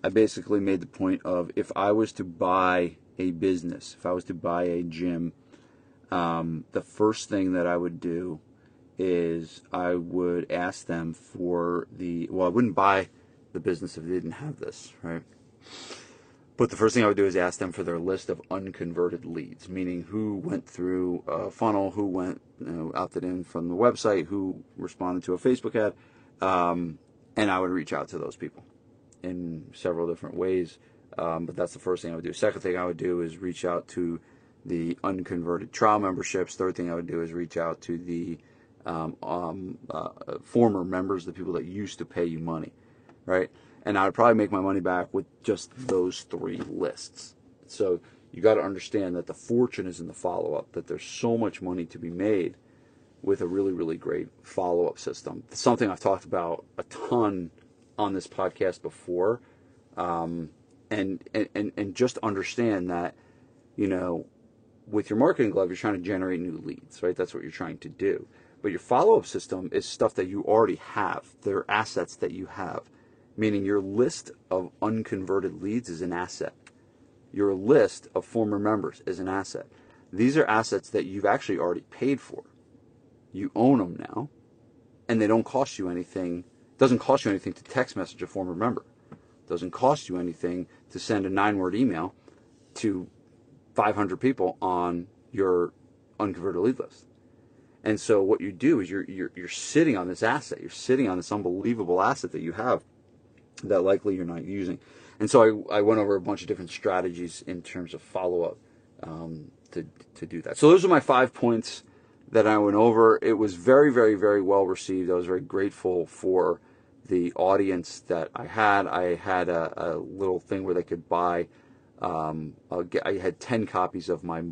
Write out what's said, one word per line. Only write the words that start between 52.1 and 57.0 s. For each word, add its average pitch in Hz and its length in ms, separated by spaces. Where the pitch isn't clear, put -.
made 92 460
with 95 180
a 92 60
really, 95 260
really 85 240
great 82 320
follow-up 87 560
system. - 520
Something 117 400
I've 101 100
talked 98 240
about 85 400
a 92 80
ton 98 640